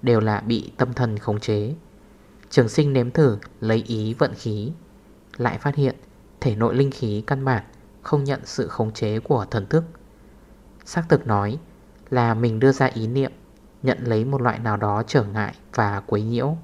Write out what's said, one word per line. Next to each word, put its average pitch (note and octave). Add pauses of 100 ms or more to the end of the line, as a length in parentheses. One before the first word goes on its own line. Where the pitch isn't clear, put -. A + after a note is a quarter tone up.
đều A#2
là G#2+
bị A2+
tâm B2
thần A2+
khống G#2
chế. G#2+ (760)
Trường A#2+
Sinh C#3+
nếm B2
thử B2 (220)
lấy A2+
ý A2
vận -
khí, A2 (640)
lại A#2+
phát C#3+
hiện C#3 (440)
thể A2+
nội A2+
linh C#3
khí A2
căn C3+
bản B2 (380)
không C#3+
nhận C#3
sự G2+
khống A2
chế A2
của A2+
thần G#2
thức. E3 (1000)
Xác E3
thực -
nói G#2+ (520)
là A#2
mình A2+
đưa C3+
ra C3
ý A2+
niệm, C3 (500)
nhận B2+
lấy A2+
một C3+
loại A#2+
nào A2
đó G#2
trở B2
ngại G2+ (200)
và G2+
quấy G#2
nhiễu. A#2+